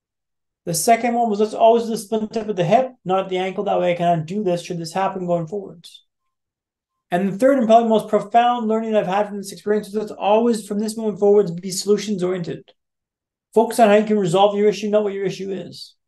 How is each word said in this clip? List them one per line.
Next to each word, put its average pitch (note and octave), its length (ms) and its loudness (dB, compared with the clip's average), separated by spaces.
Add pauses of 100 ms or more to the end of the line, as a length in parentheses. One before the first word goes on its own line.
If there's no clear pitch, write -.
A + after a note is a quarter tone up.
(680)
The E3+ 100 -4
second A#3 400 2
one A#3 120 0
was G3+ 120 -2
let's G#3+ 160 0
always A3+ 280 4
do G#3+ 60 -6
the A3+ 80 -4
splint G#3+ 360 -6
tip G#3+ 140 -6
at G#3 80 -4
the F3+ 80 0
hip, A#3+ 300 2 (100)
not F#3+ 200 0
at F#3 60 -10
the F#3 100 -4
ankle. F#3+ 240 -6
That F#3+ 160 -2
way F3+ 140 0
I - 20 -2
can F3 240 0
undo F#3 240 -6
this F3 180 -2
should F3 160 -8
this E3 160 -10
happen F#3+ 320 -4
going E3+ 220 -2
forwards. - 560 -14 (1040)
And F#3 180 -2
the F#3+ 100 -6
third C4+ 200 4
and A3+ 100 0
probably A3+ 220 6
most G#3+ 200 0
profound A#3 580 0
learning A3 280 -2
I've F#3+ 120 0
had G3+ 200 -2
from G3+ 100 -10
this F#3+ 140 -12
experience G#3 360 -4
is G3 80 -12
let's G#3+ 160 -6
always, A3 560 0
from G#3 120 -4
this G#3+ 160 -4
moment G#3+ 240 -4
forwards, G3+ 300 4
be F3 220 -10
solutions-oriented. F#3 1000 -4 (840)
Focus A3+ 240 2
on A3 100 8
how G3+ 60 6
you G#3+ 100 4
can G#3+ 140 0
resolve G3 360 2
your G#3 140 4
issue, G#3 200 -4
not G#3 140 2
what G3 100 -4
your G3 120 -6
issue F#3 260 -6
is. - 440 -12 (120)